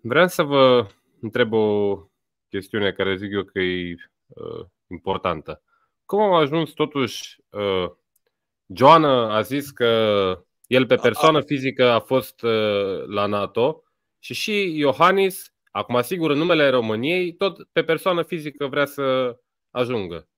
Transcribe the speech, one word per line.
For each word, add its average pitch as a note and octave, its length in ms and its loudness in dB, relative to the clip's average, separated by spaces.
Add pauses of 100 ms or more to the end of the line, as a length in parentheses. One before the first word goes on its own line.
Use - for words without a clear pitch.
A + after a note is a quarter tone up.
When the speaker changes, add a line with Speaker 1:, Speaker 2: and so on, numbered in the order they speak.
Speaker 1:
vreau D#3 260 2
să F3 160 -2
vă C3 440 4 (340)
întreb A2+ 320 -2
o G#2 440 0 (520)
chestiune G2+ 420 -4
care F#2+ 260 -2
zic G2+ 140 -10
eu G2+ 120 -4
că G2 160 -8
e, F2+ 360 -4 (320)
uh, - 380 -14 (220)
importantă. F2 760 -6 (420)
Cum G3+ 160 -2
am G3 120 2
ajuns D#3 380 0
totuși, - 680 -6 (120)
uh, F#2+ 420 -4 (840)
Joană C3 580 6
a G#2+ 80 0
zis C#3 280 -6
că B2 180 -2 (800)
el B2+ 200 2
pe B2+ 60 4
Speaker 2:
A, A#2 40 4
a - 40 -4
Speaker 1:
persoană D3 400 4
fizică B2+ 480 0
a A#2 100 4
fost, - 420 -4
uh, G2+ 640 -2
la G2+ 180 -2
nato G#2 580 -2 (360)
și, - 140 -16
și G3 440 -4
Iohannis, F3+ 760 0 (180)
acum - 300 -2
sigur D#3+ 300 -2
în C#3+ 60 0
numele D#3 320 2
României, C3 680 -2
tot F#3 360 -4
pe E3 120 -2
persoană E3 400 -2
fizică D3+ 440 -8
vrea C#3+ 180 0
să C3 520 -4 (340)
ajungă. G#2+ 680 -6